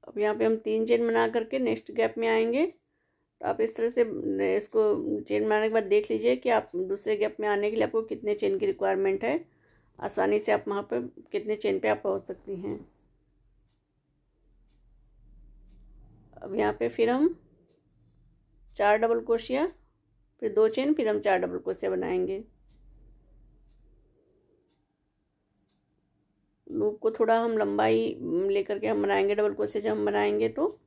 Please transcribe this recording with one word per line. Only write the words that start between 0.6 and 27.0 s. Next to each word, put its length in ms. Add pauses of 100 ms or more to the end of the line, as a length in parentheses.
चेन 220
बना 220
करके 300
नेक्स्ट 340
गैप 240
में 100
आएंगे। 380
तो 800
आप 160
इस 140
तरह 140
से 120 (540)
इसको 680
चेन 240
बनाने 220
के 60
बाद 120
देख 260
लीजिए 240
कि 160
आप 260
दूसरे 400
गैप 220
में 80
आने 220
के 60
लिए 100
आपको 180
कितने 320
चेन 240
की 60
रिक्वायरमेंट 580
है, 160 (600)
आसानी 400
से 120
आप 160
वहाँ 160
पे 180 (300)
कितने 260
चेन 220
पे 80
आप 160
पहुँच 220
सकती 320
हैं। 220 (3500)
अब 180
यहाँ 180
पे 160
फिर 200
हम 260 (1400)
चार 200
डबल 240
क्रोशिया, 440 (760)
फिर 120
दो 140
चेन, 260
फिर 160
हम 120
चार 180
डबल 200
क्रोशिया 320
बनाएंगे। 520 (4000)
लूप 320
को 120